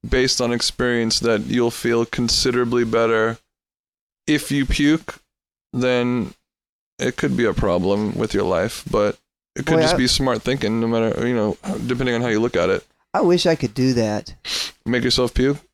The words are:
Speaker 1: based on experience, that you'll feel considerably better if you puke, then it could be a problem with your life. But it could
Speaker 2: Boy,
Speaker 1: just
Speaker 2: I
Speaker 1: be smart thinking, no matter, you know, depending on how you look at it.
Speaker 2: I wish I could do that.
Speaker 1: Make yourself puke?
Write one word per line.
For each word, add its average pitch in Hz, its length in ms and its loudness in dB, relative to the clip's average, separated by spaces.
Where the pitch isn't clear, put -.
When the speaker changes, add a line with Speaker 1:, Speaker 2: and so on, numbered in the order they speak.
Speaker 1:
based 127 360 0
on 120 100 0
experience, 120 680 0
that 113 220 2
you'll 120 280 0
feel 117 340 0
considerably 120 800 0
better 113 540 0
if 151 260 0
you 139 140 2
puke, 147 540 0
then 123 640 0
it 127 180 -4
could 135 220 -2
be 117 80 2
a 101 80 0
problem 101 640 0
with 110 160 -2
your 98 100 0
life. 92 460 -2
But 104 300 0
it 131 120 -6
could 160 80 2
Speaker 2:
Boy, 160 80 4
Speaker 1:
just 156 100 2
Speaker 2:
I 175 40 0
Speaker 1:
be 127 100 2
smart 123 340 0
thinking, 120 400 -2
no 113 60 0
matter, 113 400 0
you 123 80 0
know, 107 200 0
depending 123 300 0
on 117 60 -2
how 123 80 -2
you 107 100 2
look 120 160 0
at 90 160 2
it. - 120 0
Speaker 2:
I - 80 0
wish 175 240 4
I 165 80 4
could 120 220 -4
do 131 180 2
that. 107 400 -2
Speaker 1:
Make 120 200 0
yourself 123 320 0
puke? 135 220 2